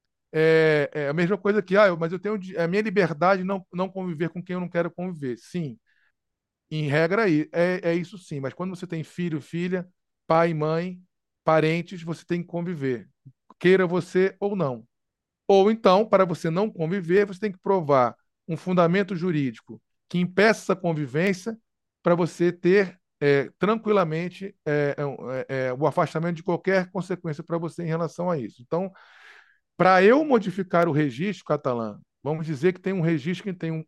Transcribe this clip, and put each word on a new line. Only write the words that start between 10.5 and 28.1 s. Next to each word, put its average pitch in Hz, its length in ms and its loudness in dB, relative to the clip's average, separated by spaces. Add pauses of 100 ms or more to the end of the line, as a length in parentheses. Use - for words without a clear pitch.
mãe, 165 460 -4 (440)
parentes, 165 580 0
você 165 220 -10
tem 175 180 -4
que 175 60 -12
conviver, 143 600 -6 (500)
queira 185 280 4
você 185 540 0
ou 202 160 -4
não. 135 300 -4 (640)
Ou 196 220 6
então, 214 360 4
para 190 180 4
você 170 260 -4
não 196 200 -2
conviver, 180 560 0
você 190 140 -12
tem 214 120 -4
que 180 60 -16
provar 143 580 2 (320)
um 165 80 -6
fundamento 180 600 0
jurídico 147 640 -4 (260)
que 175 100 -4
impeça 196 440 2
essa 190 140 -2
convivência 170 800 -4 (460)
pra 170 120 4
você 175 380 0
ter, 185 460 2 (220)
é, 143 380 2
tranquilamente, 190 960 -2 (100)
é, 147 320 0 (520)
é, 131 200 -4
é, 127 40 -4
o 139 140 -2
afastamento 165 500 -2
de 160 60 -14
qualquer 180 480 0
consequência 175 540 -8
pra 170 140 -6
você 165 240 -8
em 170 60 -6
relação 165 420 -4